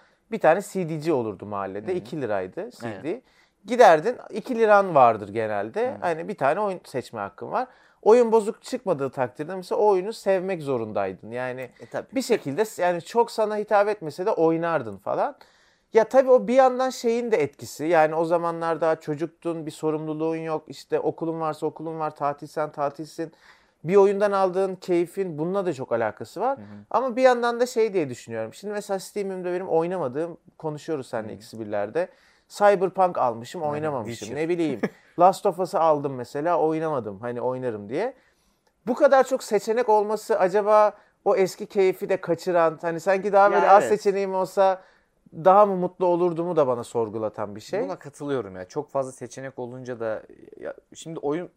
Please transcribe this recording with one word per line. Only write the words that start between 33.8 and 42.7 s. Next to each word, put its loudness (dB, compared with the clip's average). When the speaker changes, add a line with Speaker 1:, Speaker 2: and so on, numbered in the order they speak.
Speaker 2:
Witcher. -10
Speaker 1:
Ne -4
bileyim, -2
<laughs> -14
Last 4
of 0
Us'ı -2
aldım 2
mesela, -4
oynamadım. -2
Hani -8
oynarım -6
diye. -6
Bu -2
kadar 6
çok -4
seçenek -2
olması 0
acaba 4
o 4
eski 0
keyfi 0
de 2
kaçıran, 0